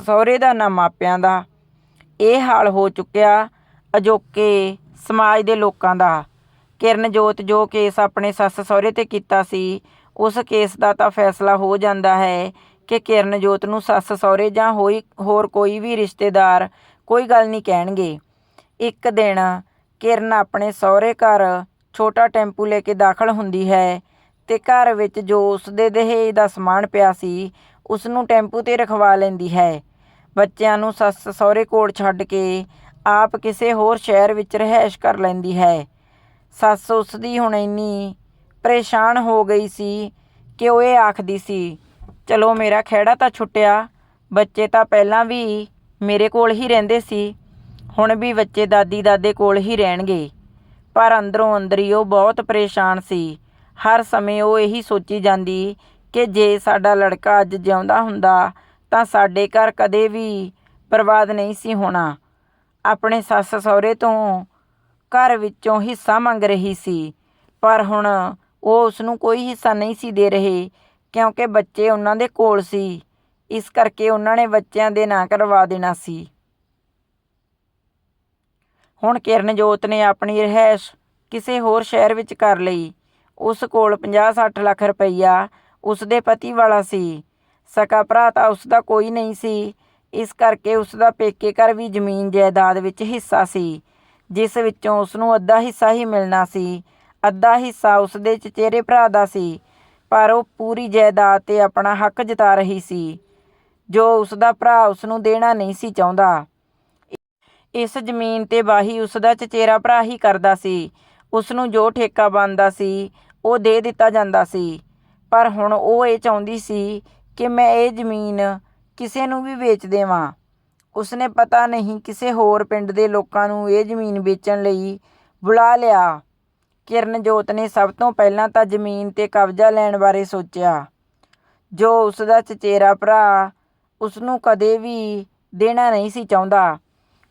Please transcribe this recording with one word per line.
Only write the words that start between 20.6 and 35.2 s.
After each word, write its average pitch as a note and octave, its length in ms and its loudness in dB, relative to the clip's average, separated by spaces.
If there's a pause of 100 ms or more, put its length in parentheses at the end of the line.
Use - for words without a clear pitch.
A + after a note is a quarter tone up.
ਸਹੁਰੇ G3+ 420 2
ਘਰ G3 500 2 (280)
ਛੋਟਾ A3 360 0
ਟੈਂਪੂ G#3 380 -4
ਲੈ G#3 140 -2
ਕੇ G#3 140 -4
ਦਾਖਲ G3 360 2
ਹੁੰਦੀ F#3+ 400 -4
ਹੈ F3+ 300 0 (480)
ਤੇ A3+ 100 -2
ਘਰ B3 360 2
ਵਿੱਚ G#3 260 -4
ਜੋ G3+ 340 0
ਉਸ F#3+ 140 -10
ਦੇ G#3+ 220 0
ਦਹੇਜ A3+ 440 0
ਦਾ G#3+ 120 4
ਸਮਾਨ F#3+ 400 -2
ਪਿਆ G3 260 2
ਸੀ, F#3 400 -8 (340)
ਉਸ G#3+ 200 -8
ਨੂੰ A#3+ 200 -4
ਟੈਂਪੂ A3 340 0
'ਤੇ A#3+ 160 -2
ਰਖਵਾ G#3 400 2
ਲੈਂਦੀ F#3+ 320 -2
ਹੈ। E3+ 340 0 (540)
ਬੱਚਿਆਂ G#3 420 0
ਨੂੰ G#3+ 140 -4
ਸੱਸ G#3 360 -2
ਸਹੁਰੇ G#3 360 0
ਕੋਲ G#3+ 280 0
ਛੱਡ G3 300 -4
ਕੇ F#3 420 -4 (420)
ਆਪ G#3+ 300 2
ਕਿਸੇ A3 360 -4
ਹੋਰ A3 240 2
ਸ਼ਹਿਰ G#3 380 2
ਵਿੱਚ G#3 220 -6
ਰਿਹਾਇਸ਼ A3 420 0
ਕਰ - 200 -2
ਲੈਂਦੀ F#3 400 -4